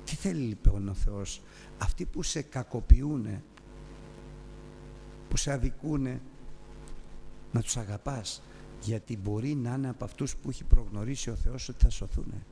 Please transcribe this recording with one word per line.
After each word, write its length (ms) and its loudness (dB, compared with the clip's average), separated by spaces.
Τι 120 -6
θέλει 260 -2
λοιπόν 460 4
ο 60 -2
Θεός; 480 -2
Αυτοί 280 0
που 180 -4
σε 180 -2
κακοποιούνε, 1000 6
που 80 4
σε 140 2
αδικούνε, 680 0
να 100 2
τους 160 -2
αγαπάς, 640 -6
γιατί 360 -4
μπορεί 380 -2
να 180 -2
είναι 160 -2
από 140 -6
αυτούς 320 -4
που 140 -6
έχει 140 -6
προγνωρίσει 680 4
ο 60 -4
Θεός 340 0
ότι 140 4
θα 60 10
σωθούνε. 640 -2